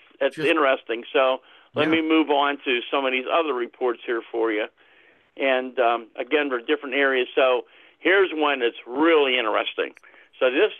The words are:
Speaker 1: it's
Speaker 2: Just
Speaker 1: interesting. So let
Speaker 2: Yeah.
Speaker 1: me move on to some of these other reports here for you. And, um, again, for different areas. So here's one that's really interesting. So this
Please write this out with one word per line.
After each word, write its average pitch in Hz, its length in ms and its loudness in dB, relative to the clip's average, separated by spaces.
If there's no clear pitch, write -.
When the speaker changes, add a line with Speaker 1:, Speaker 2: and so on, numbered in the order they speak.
Speaker 1:
it's 135 160 -2
Speaker 2:
Just 156 120 -2
Speaker 1:
interesting. 135 540 0
So 131 280 2
let 151 140 0
Speaker 2:
Yeah. 160 120 2
Speaker 1:
me - 20 0
move 160 280 2
on 143 340 0
to 123 160 -2
some 143 140 -2
of 131 80 -2
these 127 180 -4
other 160 220 0
reports 120 540 -4
here 117 160 -4
for 113 200 -2
you. 107 140 -4
And, 131 420 -2
um, 120 280 0
again, 143 320 -2
for 127 120 -4
different 143 340 -4
areas. 135 400 0
So 127 320 2
here's 185 340 2
one 147 280 -2
that's 120 260 -2
really 143 520 4
interesting. 107 540 -2
So 127 100 2
this 185 300 2